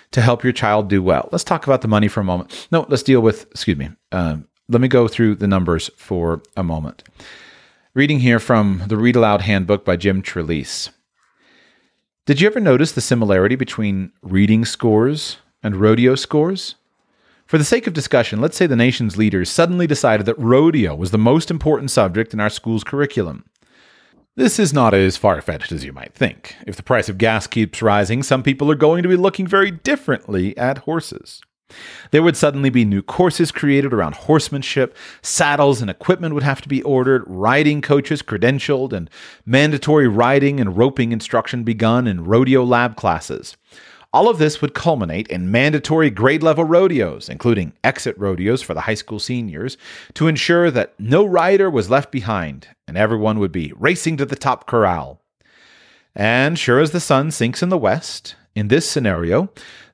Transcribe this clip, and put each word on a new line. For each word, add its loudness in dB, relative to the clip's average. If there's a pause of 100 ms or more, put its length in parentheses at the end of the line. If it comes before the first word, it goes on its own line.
(120)
to 2
help 2
your 0
child 0
do 2
well. 0
Let's -4
talk -4
about 2
the -6
money 2
for -4
a -4
moment. -6
No, 0
let's 0
deal 4
with, 0
excuse -4
me, -8 (220)
uh, -4 (320)
let 2
me 2
go 4
through 0
the -2
numbers 0
for -4 (140)
a -4
moment. -6 (880)
Reading 0
here 2
from 0
the -2
Read 2
Aloud 2
Handbook 0
by 0
Jim 0
Trelease. -8 (1300)
Did 2
you 4
ever 0
notice 2
the -4
similarity 2
between -4
reading 2
scores -2 (240)
and -4
rodeo 4
scores? -4 (720)
For 0
the 2
sake 0
of -4
discussion, 0
let's -2
say 2
the 2
nation's 0
leaders 0
suddenly 0
decided 0
that -2
rodeo 2
was -6
the 0
most 2
important -2
subject 0
in -6
our 0
school's -4
curriculum. -4 (920)
This 2
is 2
not 2
as 2
far-fetched -2
as -8
you -14
might -20
think. -6 (100)
If -14
the -18
price 0
of -8
gas 0
keeps -4
rising, 2
some 0
people 0
are 0
going 2
to 0
be 4
looking -2
very 2
differently -4
at -4
horses. -10 (720)
There 6
would 4
suddenly 2
be 4
new 0
courses 0
created 0
around -2
horsemanship, -2 (260)
saddles 2
and -4
equipment -2
would -2
have -2
to -18
be -2
ordered, 2
riding 2
coaches 0
credentialed, -2
and -8 (360)
mandatory 2
riding 2
and -2
roping 0
instruction -4
begun 0
in -4
rodeo 2
lab 0
classes. -6 (560)
All 4
of 0
this 0
would -4
culminate -4
in -6
mandatory 2
grade-level 2
rodeos, 0
including -2 (100)
exit -4
rodeos -2
for -10
the -6
high -4
school -10
seniors, -8 (380)
to 0
ensure 2
that -2
no 2
rider 2
was -2
left 0
behind -6 (220)
and -6
everyone 0
would -2
be -6
racing -2
to -4
the -6
top -4
corral. -2 (920)
And 0
sure 2
as 0
the -4
sun 0
sinks -4
in -2
the 0
west, -4 (180)
in -4
this 2
scenario, 0 (440)